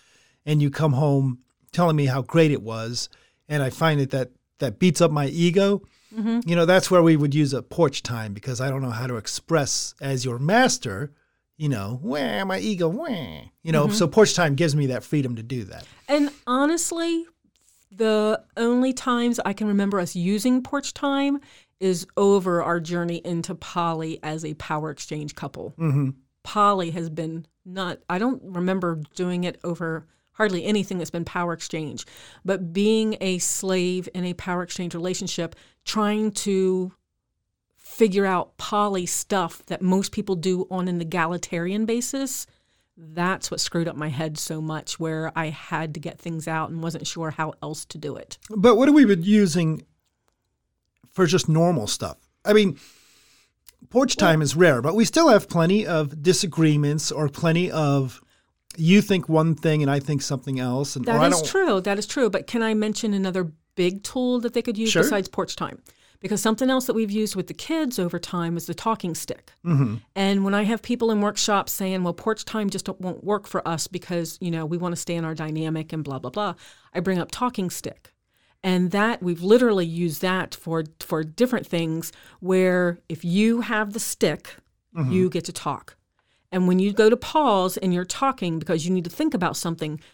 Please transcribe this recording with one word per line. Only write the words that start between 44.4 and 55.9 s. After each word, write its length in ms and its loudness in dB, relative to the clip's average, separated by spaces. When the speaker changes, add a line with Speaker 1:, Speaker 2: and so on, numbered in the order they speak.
Speaker 2:
much, 380 -8
where 360 -4
I 120 -4
had 480 -6
to 40 -10
get 200 -12
things 280 -8
out 220 -4
and 140 -8
wasn't 240 -6
sure 240 -8
how 220 -6
else 220 -10
to 120 -16
do 180 -10
it. 220 -16
Speaker 1:
But 220 6
what 100 6
have 80 8
we 100 10
been 180 4
using 580 4
for 140 2
just 240 2
normal 380 4
stuff? 300 -6
I 80 4
mean, 240 6
porch 300 2
Speaker 2:
Well 100 6
Speaker 1:
time 120 4
is 140 0
rare, 260 6
but 140 0
we 100 6
still 240 6
have 200 6
plenty 360 2
of 360 -2